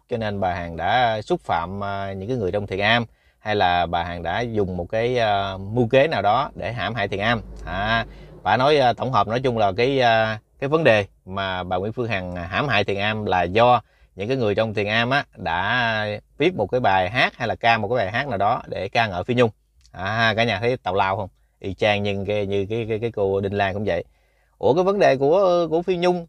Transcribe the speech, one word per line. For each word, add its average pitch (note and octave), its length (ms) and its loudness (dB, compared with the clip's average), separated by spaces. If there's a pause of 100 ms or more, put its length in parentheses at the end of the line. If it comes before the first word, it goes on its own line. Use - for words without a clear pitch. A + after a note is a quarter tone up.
cho B2 80 -6
nên G#2 240 -4
bà F2+ 140 0
Hằng E2+ 220 -8
đã A2 460 0
xúc - 180 -2
phạm, F2+ 440 -4
à, G2 280 -6
những F#2+ 160 -8
cái C3 100 -2
người F2+ 140 -2
trong G2+ 140 -2
Thiện F#2+ 140 -4
Am, A#2 240 4 (340)
hay G#2+ 180 -4
là F2 300 2
bà E2+ 180 -2
Hằng F2 180 -10
đã F2 180 -4
dùng G#2 360 -2
một F2 140 -6
cái, A#2+ 280 0
à, G2 380 0
mưu A2 320 -2
kế C3+ 200 6
nào A#2+ 140 -2
đó A2 320 2
để F2+ 180 -6
hãm G#2+ 220 -4
hại G#2 140 -2
Thiện G2 120 -4
Am. A2+ 200 0 (260)
À, G#2 400 -2 (360)
bà G2+ 140 2
nói, C#3+ 220 4
à, B2 140 4
tổng B2 200 -4
hợp A#2 160 2
nói A#2+ 120 -2
chung B2 180 0
là G2+ 180 2
cái, C3 240 2
à, A2+ 380 2 (200)
cái C#3 100 -4
vấn D#3 160 2
đề G#2+ 220 6 (180)
mà F#2+ 380 -4
bà F2+ 140 -2
Nguyễn G2+ 160 -2
Phương A#2 160 -4
Hằng, F#2 260 -6
à, F2 160 -8
hãm A2+ 180 -2
hại G#2 160 2
Thiện G2 160 -4
Am G#2+ 240 -2
là F#2 180 0
do A2+ 380 4 (360)
những G2+ 120 -8
cái C3+ 80 0
người G#2+ 180 0
trong A2 200 -2
Thiện G#2 140 -2
Am A#2 220 0
á, C#3+ 140 0 (120)
đã G#2+ 680 -2 (320)
viết F3 160 0
một G#2+ 120 -2
cái B2+ 140 -2
bài F#2+ 300 2
hát C#3+ 260 0
hay A#2 120 -6
là F#2+ 60 -2
ca A#2 240 2
một G#2 100 -4
cái B2 80 0
bài G#2 160 -2
hát C3+ 160 -4
nào G#2 100 -4
đó G#2 280 2
để F#2 220 -8
ca A#2 180 0
ngợi F2+ 180 -4
Phi B2 100 -2
Nhung. A#2+ 160 4 (420)
À, A2 440 0
cả A2+ 80 2
nhà G#2+ 160 -2
thấy A#2+ 160 0
tào F#2 180 -4
lao G2 220 2
không? G2 120 -6 (320)
Y F#2+ 140 -8
chang G#2 280 0
như G2+ 260 -2
cái, G#2 180 0
như G2 240 -2
cái, A2+ 180 -4
cái, A2 100 -2
cái A2+ 140 -4
cô G2 280 0
Đinh G2+ 160 -2
Lan G2 180 0
cũng G#2 100 -4
vậy. F2 200 -2 (540)
Ủa, A#2 160 4
cái F3+ 100 2
vấn G3 140 0
đề C3+ 180 6
của, F3 540 4
của E3 120 0
Phi F#3 140 -2
Nhung F3 320 0